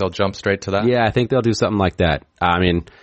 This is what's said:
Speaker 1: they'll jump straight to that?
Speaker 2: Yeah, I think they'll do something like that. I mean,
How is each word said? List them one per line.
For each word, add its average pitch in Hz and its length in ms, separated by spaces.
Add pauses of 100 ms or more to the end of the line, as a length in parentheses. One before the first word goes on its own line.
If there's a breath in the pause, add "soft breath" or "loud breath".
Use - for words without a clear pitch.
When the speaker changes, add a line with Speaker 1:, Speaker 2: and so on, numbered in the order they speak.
Speaker 1:
they'll 92 60
jump 98 240
straight 98 280
to - 100
that? 101 140
Speaker 2:
Yeah, 123 180
I 107 60
think 123 200
they'll 127 120
do 113 100
something 104 260
like 92 200
that. 78 260 (160)
I 87 180
mean, 87 260 (180 soft breath)